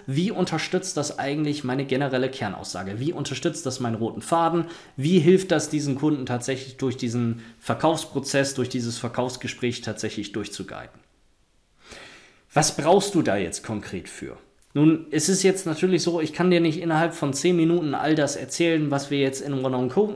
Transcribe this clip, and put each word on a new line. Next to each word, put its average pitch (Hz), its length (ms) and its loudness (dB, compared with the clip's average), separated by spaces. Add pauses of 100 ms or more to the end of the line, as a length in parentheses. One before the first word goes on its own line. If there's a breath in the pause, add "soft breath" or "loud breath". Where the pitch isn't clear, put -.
wie 165 240 0
unterstützt 180 680 -2
das 147 220 -4
eigentlich 147 440 -2
meine 131 220 -2
generelle 131 460 0
Kernaussage? 98 680 -6
Wie 147 140 -2
unterstützt - 540 -4
das 127 120 -6
meinen 117 160 -2
roten 110 280 -4
Faden? 165 420 2 (320 loud breath)
Wie 170 220 4
hilft 185 320 6
das 151 180 2
diesen 143 240 0
Kunden 143 320 0
tatsächlich 123 520 -4
durch 127 200 -2
diesen 117 460 -2 (160 loud breath)
Verkaufsprozess, 139 960 0
durch 123 140 -2
dieses 117 280 -4
Verkaufsgespräch 123 840 -4
tatsächlich 104 500 -6
durchzuguiden? - 680 -10 (1600 loud breath)
Was 143 200 2
brauchst 180 380 4
du 170 80 4
da 107 140 2
jetzt 92 280 -4
konkret 98 460 -8
für? - 280 -12 (380)
Nun, 151 360 4
es 156 180 0
ist 190 140 2
jetzt 190 240 2
natürlich 170 340 2
so, 170 180 0
ich 156 140 -2
kann 180 160 2
dir 175 100 6
nicht 165 200 2
innerhalb 165 340 2
von 143 200 -2
zehn 175 220 2
Minuten 165 380 2
all 151 220 2
das 143 200 2
erzählen, 156 540 0
was 139 220 -2
wir 143 80 0
jetzt 135 220 0
in 139 220 -4
One-on-Co-, 131 520 0